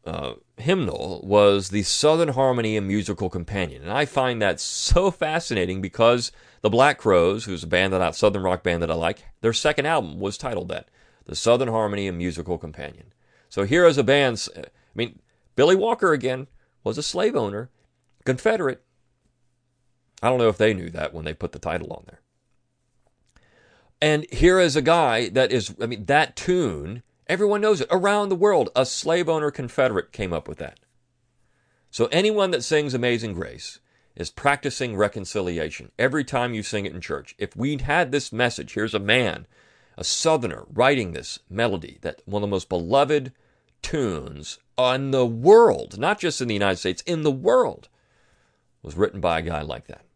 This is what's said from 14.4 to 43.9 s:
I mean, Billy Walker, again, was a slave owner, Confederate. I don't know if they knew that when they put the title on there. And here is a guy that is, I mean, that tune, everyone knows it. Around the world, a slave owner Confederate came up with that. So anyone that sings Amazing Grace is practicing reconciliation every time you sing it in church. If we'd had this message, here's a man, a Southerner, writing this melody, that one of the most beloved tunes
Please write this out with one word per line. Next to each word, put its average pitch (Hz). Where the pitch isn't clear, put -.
I 82
mean, 117
Billy 165
Walker, 202
again, 131
was 113
a 151
slave 214
owner, 107
Confederate. 139
I 110
don't 127
know 113
if 104
they 107
knew 87
that 78
when 80
they 80
put 85
the -
title 82
on -
there. -
And 151
here 180
is 160
a 151
guy 127
that 117
is, 110
I 117
mean, 110
that 147
tune, 117
everyone 202
knows 208
it. 120
Around 202
the 190
world, 170
a 131
slave 165
owner 151
Confederate 123
came 92
up 80
with 76
that. -
So 117
anyone 196
that 135
sings 147
Amazing 120
Grace -
is 87
practicing 135
reconciliation 90
every 135
time 123
you 107
sing 101
it 78
in 87
church. -
If -
we'd 131
had 147
this 143
message, 113
here's 107
a 104
man, 104
a -
Southerner, 120
writing 123
this -
melody, 95
that -
one 101
of 101
the 98
most 92
beloved 135
tunes 82